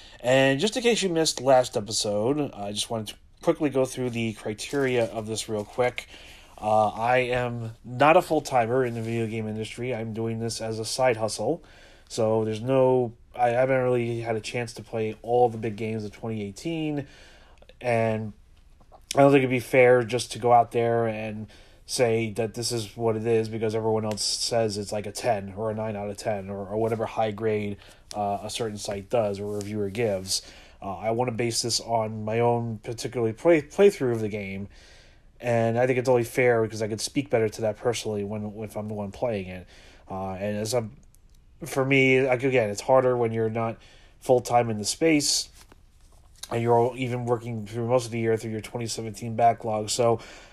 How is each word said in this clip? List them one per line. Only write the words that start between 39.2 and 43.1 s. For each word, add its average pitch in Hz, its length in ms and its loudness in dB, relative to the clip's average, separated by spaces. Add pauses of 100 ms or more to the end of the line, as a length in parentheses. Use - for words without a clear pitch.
it. 90 180 -12 (440)
Uh, 95 220 -6
and 104 260 -4
as 110 160 -4
I'm, 113 200 -4 (720)
for 139 180 -2
me, 131 380 4
like, 127 220 2
again, 127 260 2
it's 101 140 -6
harder 127 340 4